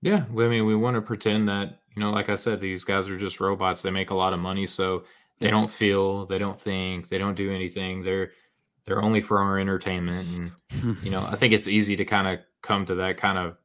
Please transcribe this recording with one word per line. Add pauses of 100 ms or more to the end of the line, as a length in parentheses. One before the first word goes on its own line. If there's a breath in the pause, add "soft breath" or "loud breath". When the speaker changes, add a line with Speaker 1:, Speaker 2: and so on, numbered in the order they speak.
Speaker 1:
Yeah,
well,
I
mean,
we
wanna
pretend
that, (160)
you
know,
like
I
said,
these
guys
are
just
robots.
They
make
a
lot
of
money,
so (340 loud breath)
they
Speaker 2:
Yeah.
Speaker 1:
don't
feel,
they
don't
think,
they
don't
do
anything.
They're, (520 soft breath)
they're
only
for
our
entertainment. (420)
And,
you
know,
I
Speaker 2:
<laughs>
Speaker 1:
think
it's
easy
to
kinda (200)
come
to
that
kind
of